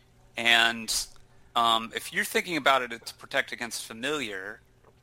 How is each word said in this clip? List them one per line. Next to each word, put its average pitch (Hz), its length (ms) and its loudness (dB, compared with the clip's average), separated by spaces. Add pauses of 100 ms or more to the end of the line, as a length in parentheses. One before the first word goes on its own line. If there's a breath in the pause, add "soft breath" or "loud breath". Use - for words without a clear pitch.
(380 soft breath)
And, 117 540 4 (640)
um, 113 400 2
if - 200 -8
you're 202 100 -2
thinking 180 320 -2
about 135 260 4
it 117 220 -10
to - 120 -14
protect - 360 -4
against 117 320 -8
Familiar, 113 760 -6 (420)